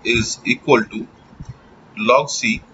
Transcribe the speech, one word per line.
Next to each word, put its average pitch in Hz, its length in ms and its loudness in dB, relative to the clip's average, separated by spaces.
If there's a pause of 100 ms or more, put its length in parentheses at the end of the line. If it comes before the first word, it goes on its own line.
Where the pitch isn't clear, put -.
is 113 420 -2
equal 123 380 2
to 110 240 -10 (880)
log 123 320 2
c 117 320 -2 (120)